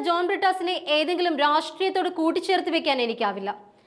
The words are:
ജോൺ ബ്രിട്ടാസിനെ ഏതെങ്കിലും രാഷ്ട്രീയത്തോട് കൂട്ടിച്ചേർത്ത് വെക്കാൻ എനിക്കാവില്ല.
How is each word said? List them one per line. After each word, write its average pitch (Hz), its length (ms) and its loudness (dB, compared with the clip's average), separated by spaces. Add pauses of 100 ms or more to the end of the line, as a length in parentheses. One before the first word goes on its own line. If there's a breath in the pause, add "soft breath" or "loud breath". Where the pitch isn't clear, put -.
ജോൺ 349 220 2
ബ്രിട്ടാസിനെ 370 440 0 (260)
ഏതെങ്കിലും 339 440 0
രാഷ്ട്രീയത്തോട് 359 640 0
കൂട്ടിച്ചേർത്ത് 349 680 0
വെക്കാൻ 269 260 0
എനിക്കാവില്ല. 202 480 -2 (360 soft breath)